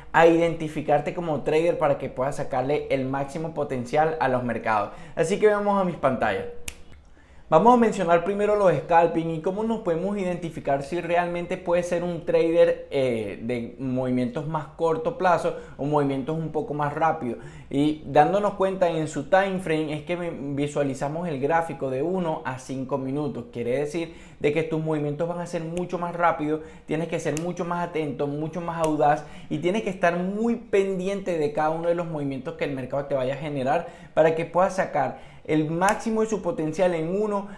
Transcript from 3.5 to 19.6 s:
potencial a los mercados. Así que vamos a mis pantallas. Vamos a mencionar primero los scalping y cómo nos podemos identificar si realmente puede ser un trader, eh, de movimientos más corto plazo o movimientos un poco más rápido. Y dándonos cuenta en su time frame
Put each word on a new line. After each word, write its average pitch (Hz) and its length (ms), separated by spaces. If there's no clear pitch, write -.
potencial 147 680
a 135 80
los 127 160
mercados. 110 480
Así 175 240
que 208 80
vamos 202 340
a 185 40
mis 175 100
pantallas. 113 520
Vamos 208 260
a - 20
mencionar 190 460
primero 208 320
los 190 200
scalping 165 540
y 160 120
cómo 190 220
nos 226 180
podemos 185 360
identificar 165 640
si 175 200
realmente 175 540
puede 175 280
ser 175 200
un 170 220
trader, 165 640
eh, 113 540
de 117 340
movimientos 127 720
más 156 220
corto 165 500
plazo 170 380
o 139 80
movimientos 143 500
un 160 140
poco 147 240
más 147 220
rápido. 147 420
Y 151 380
dándonos 180 480
cuenta 185 340
en 160 180
su 143 180
time 190 340
frame 156 340